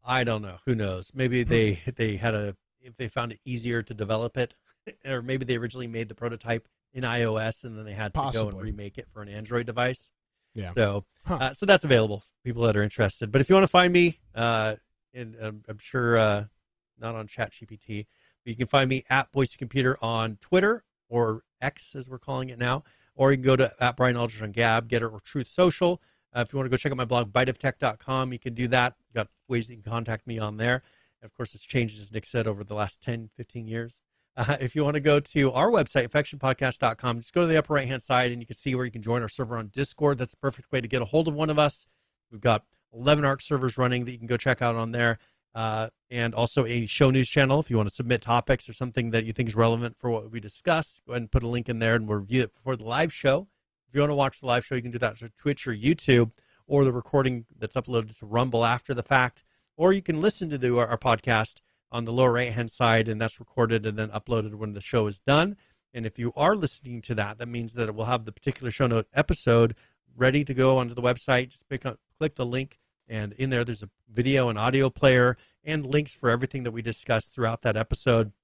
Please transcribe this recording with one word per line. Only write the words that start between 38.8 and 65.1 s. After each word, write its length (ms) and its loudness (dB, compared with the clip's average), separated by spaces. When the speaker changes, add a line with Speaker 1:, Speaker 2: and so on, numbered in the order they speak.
Speaker 1:
you 60 -6
can 120 -12
join 200 0
our 60 -6
server 300 -6
on 100 -8
Discord. 500 0
That's 140 -6
the 40 -20
perfect 360 -6
way 80 0
to 80 -8
get 120 0
a 60 -4
hold 220 2
of 60 -4
one 160 -2
of 80 2
us. 280 0
We've 100 -18
got 240 2
eleven 320 2
Arc 180 2
servers 360 -2
running 280 0
that 60 -10
you 60 -14
can 80 -14
go 120 0
check 240 0
out 140 0
on 160 -4
there. 260 2
Uh, 340 -4
and 240 -2
also 320 0
a 180 -2
show 260 4
news 200 2
channel. 300 2
If 100 -8
you 80 2
wanna 100 2
submit 320 -2
topics 480 0
or 60 -16
something 380 -4
that 120 0
you 80 -8
think 160 -2
is 60 -8
relevant 420 2
for 140 -6
what 200 -4
we 80 -10
discuss, 680 -4
go 80 -10
ahead 80 -4
and 100 -12
put 100 2
a 60 -4
link 220 -4
in 80 -4
there 160 2
and 120 0
we'll 120 -2
review 240 0
it 100 -4
before 240 -6
the 80 -14
live 300 -2
show. 340 0
If 60 -20
you 80 2
wanna 120 0
watch 260 0
the 60 -10
live 200 0
show, 80 -6
you 80 -2
can 80 -10
do 80 -8
that 180 -2
through 220 -18
Twitch 280 -4
or 80 -4
YouTube, 580 4
or 180 4
the 80 4
recording 540 0
that's 160 -8
uploaded 440 -2
to 80 -16
Rumble 400 2
after 260 -2
the 100 -4
fact. 400 2
Or 160 4
you 80 -2
can 180 -2
listen 300 0
to 80 -4
the, 180 2
our, 120 2
our 100 -2
podcast 640 0
on 120 -6
the 80 -6
lower 200 4
right-hand 380 -2
side, 380 4
and 140 -4
that's 160 -4
recorded 480 0
and 100 -4
then 140 -4
uploaded 460 -4
when 180 -8
the 60 -10
show 260 0
is 140 -6